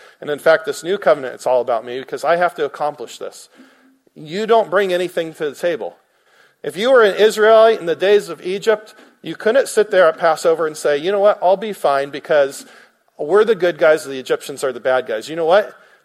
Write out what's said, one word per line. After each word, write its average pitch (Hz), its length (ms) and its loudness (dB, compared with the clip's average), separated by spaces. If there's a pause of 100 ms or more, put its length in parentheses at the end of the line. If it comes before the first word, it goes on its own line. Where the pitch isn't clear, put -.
(180)
And 147 120 -8
in 143 80 -4
fact, 160 260 4
this - 180 -8
new 180 140 -2
covenant, 147 380 0
it's - 120 -10
all 127 140 2
about 117 240 -2
me 123 160 -10
because 131 240 -10
I 165 120 2
have 175 180 0
to 160 100 -4
accomplish 143 540 -8
this. - 320 -16 (640)
You 160 320 -8
don't 214 240 4
bring 185 240 0
anything 170 400 -4
to 151 160 -6
the 123 40 -10
table. 127 440 -6 (640)
If 147 120 -8
you 220 160 0
were 254 120 2
an 190 140 0
Israelite 220 640 4
in 165 40 -12
the 165 100 -2
days 185 360 0
of 151 100 -14
Egypt, 202 540 -4 (260)
you 160 160 -12
couldn't 233 320 0
sit 208 220 0
there 185 180 6
at 165 80 0
Passover 165 500 0
and 156 80 -6
say, 151 220 0
"You 165 160 -4
know 202 80 0
what, 202 220 4
I'll 185 160 2
be 208 160 -8
fine 143 340 0
because 143 560 -2 (540)
we're 180 260 2
the 220 100 2
good 170 220 0
guys, 156 300 4
the 135 120 -10
Egyptians 139 460 -6
are 131 80 -2
the 117 80 -10
bad 127 260 0
guys." 113 220 -6
You 156 80 -10
know 165 80 -4
what? 202 320 2 (280)